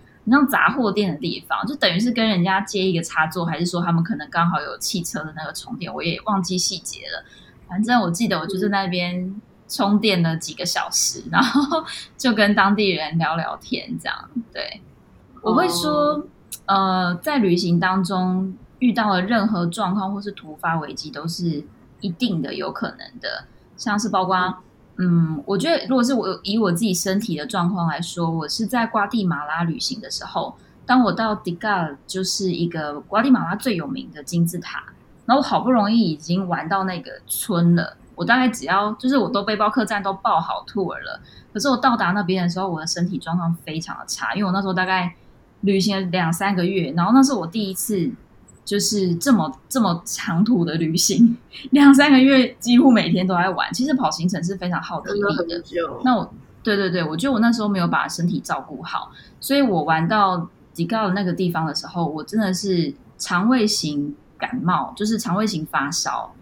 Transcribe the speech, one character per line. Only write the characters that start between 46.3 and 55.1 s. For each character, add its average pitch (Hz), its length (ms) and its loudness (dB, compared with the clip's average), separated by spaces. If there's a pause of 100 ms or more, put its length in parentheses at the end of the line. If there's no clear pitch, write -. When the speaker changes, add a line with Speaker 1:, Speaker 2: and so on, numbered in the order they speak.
Speaker 1:
三 196 240 0
个 180 80 0
月， 175 320 0
然 170 80 2
后 202 100 2
那 269 100 8
是 269 100 2
我 175 140 -4
第 208 200 -4
一 190 60 -6
次 180 380 -2 (540)
就 196 140 0
是 196 360 0
这 254 180 2
么， 156 340 -2
这 262 140 -2
么 175 240 0
长 - 360 -2
途 214 220 4
的 156 120 -2
旅 165 200 0
行， 233 400 4 (360)
两 285 220 10
三 285 160 8
个 269 80 10
月 262 300 8 (120)
几 240 200 6
乎 285 100 10
每 196 200 6
天 175 180 2
都 185 80 2
在 180 140 2
玩， - 240 -4
其 240 120 -2
实 302 80 2
跑 254 160 2
行 165 180 -2
程 185 140 -2
是 185 140 -2
非 180 140 -4
常 160 120 -2
耗 165 200 -8
体 - 100 -8